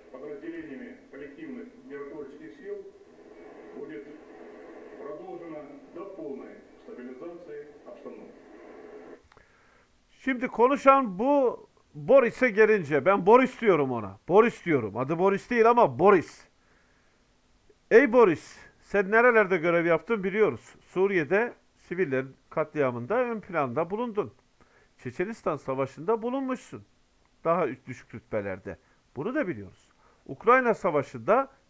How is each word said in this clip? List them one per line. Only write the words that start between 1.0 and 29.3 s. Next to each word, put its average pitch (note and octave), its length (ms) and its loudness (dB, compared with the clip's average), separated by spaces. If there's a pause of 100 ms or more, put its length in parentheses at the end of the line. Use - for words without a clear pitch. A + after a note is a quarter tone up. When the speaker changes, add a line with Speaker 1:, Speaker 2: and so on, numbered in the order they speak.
Speaker 1:
коллективных - 560 -16 (220)
миротворческих C#3+ 680 -16
сил G3+ 200 -12 (1040)
будет D3+ 260 -16 (960)
продолжено E3+ 600 -14 (340)
до - 200 -14
полной C#3+ 400 -14 (280)
стабилизации D3 840 -16 (200)
обстановки. - 460 -18 (1800)
Speaker 2:
Şimdi B3+ 360 -6
konuşan C4 720 2
bu C4+ 480 0 (260)
Boris'e A#3+ 560 2
gelince, F#3+ 560 2
ben F#3+ 200 2
Boris B3+ 360 4
diyorum D#3 300 2
ona. G#2 360 -8
Boris G#3+ 380 4
diyorum. A2 320 0
Adı C#3 220 -4
Boris F#3+ 300 0
değil A#3 200 4
ama G3 300 4
Boris. F#3 480 4 (1400)
Ey A3+ 220 6
Boris, G3+ 440 2 (220)
sen G3 320 -2
nerelerde A3 460 4
görev E3+ 280 0
yaptın E3+ 380 0
biliyoruz. F#3 580 -2
Suriye'de F#3+ 720 0 (240)
sivillerin C3+ 580 -4 (140)
katliamında C#3 720 -2
ön A#3 220 -4
planda D#3 480 -4
bulundun. G#3 440 -6 (640)
Çeçenistan F3+ 600 -6
Savaşı'nda C#3 640 -4
bulunmuşsun. B3 640 -8 (600)
Daha E3 240 0
üst, B2+ 200 -10
düşük - 280 -16
rütbelerde. G2+ 600 -8 (380)
Bunu F#3 200 -8